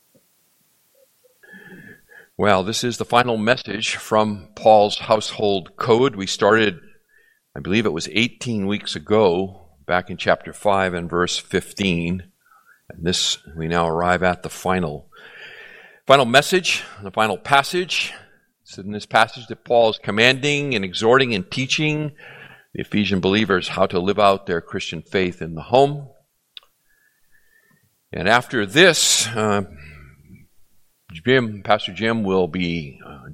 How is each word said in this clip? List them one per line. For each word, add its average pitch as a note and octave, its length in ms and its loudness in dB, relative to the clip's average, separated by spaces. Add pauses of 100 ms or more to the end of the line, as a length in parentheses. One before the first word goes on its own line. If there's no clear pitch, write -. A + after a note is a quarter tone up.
(2250)
Well, F#2+ 260 2
this A2 220 -4
is A#2+ 140 -4
the A2 60 -6
final A#2+ 320 2
message G#2+ 600 -2
from G#2+ 580 -2
Paul's G#2+ 440 4
household G#2 800 -2
code. A#2+ 380 2
We F#2+ 140 -6
started, G#2+ 500 2 (760)
I - 20 -10
believe F#2+ 260 -2
it G2 80 0
was D#2+ 200 -8
eighteen G#2+ 560 -4
weeks G2+ 260 -6
ago, F#2+ 760 0 (160)
back F2+ 220 -2
in F2 100 -12
chapter E2 340 -2
five F#2+ 420 0
and E2+ 160 -8
verse F2 260 -2
fifteen. F2+ 920 -4 (600)
And E2 140 -14
this, - 340 -2 (180)
we D#2+ 100 -6
now E2+ 220 0
arrive F2 340 0
at F2+ 220 0
the D#2+ 60 -10
final, F2 600 -4 (960)
final C3+ 200 6
message, D3 580 2 (180)
the G2 80 -10
final G#2+ 280 0
passage. C#3+ 720 0 (500)
It's - 160 -20
in G2+ 140 -10
this G#2 120 -8
passage A2+ 440 0
that - 160 -16
Paul A#2 260 4
is G2+ 80 -6
commanding C3 760 0
and G2 80 -2
exhorting A2+ 500 2
and F#2 160 -4
teaching D3+ 600 -4 (640)
the - 80 -8
Ephesian G2 380 0
believers F#2+ 480 2
how F2+ 180 0
to F#2 120 -4
live F#2+ 200 0
out G2 260 4
their E2+ 160 -2
Christian F2+ 400 -10
faith F#2 400 -2
in E2 140 -10
the D#2+ 80 -12
home. C#3 480 0 (2000)
And E2+ 160 -4
after A#2 380 2
this, D3+ 600 4
uh, G#2+ 340 0 (1500)
Jim, G#2+ 540 -2
Pastor G#2+ 300 0
Jim A2+ 280 -2
will F#2+ 260 0
be, E2+ 540 -4
uh, - 320 -20